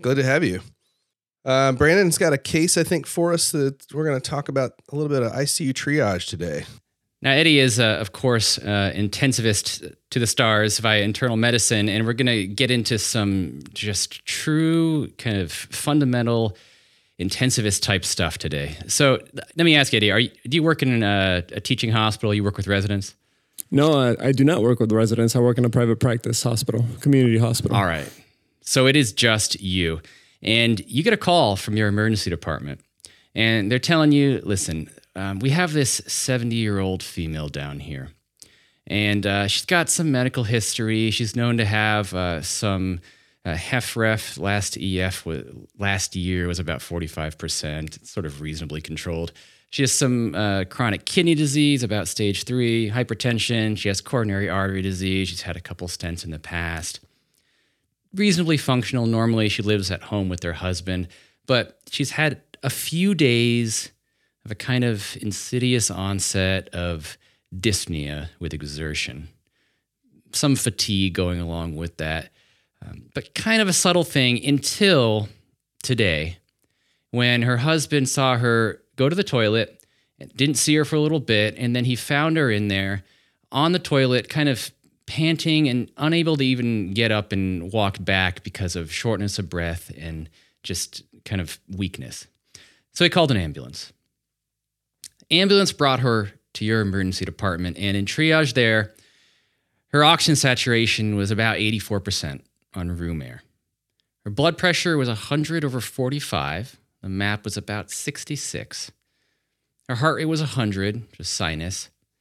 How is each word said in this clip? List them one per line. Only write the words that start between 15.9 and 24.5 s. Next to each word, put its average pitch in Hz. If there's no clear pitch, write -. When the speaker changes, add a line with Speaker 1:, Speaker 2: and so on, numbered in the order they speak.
Speaker 2:
intensivist 104
type 95
stuff -
today. 76
So 139
th-, -
let 165
me 160
ask 139
you, -
Eddie, 104
are 104
you, 123
do 131
you 160
work 156
in 123
a, 95
a -
teaching 117
hospital? 110
You 104
work 101
with 101
residents? 98
Speaker 3:
No, 147
I, 123
I 139
do 135
not 170